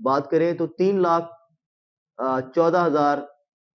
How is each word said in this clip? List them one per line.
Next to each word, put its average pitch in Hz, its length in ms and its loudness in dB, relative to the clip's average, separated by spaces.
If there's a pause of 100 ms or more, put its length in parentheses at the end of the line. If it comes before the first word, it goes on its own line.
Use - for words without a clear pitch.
बात 135 300 0
करें, 165 260 0
तो 165 100 -4
तीन 190 340 0
लाख, 170 300 0 (880)
अ, 131 220 -2
चौदह 165 400 0
हज़ार 143 500 0 (440)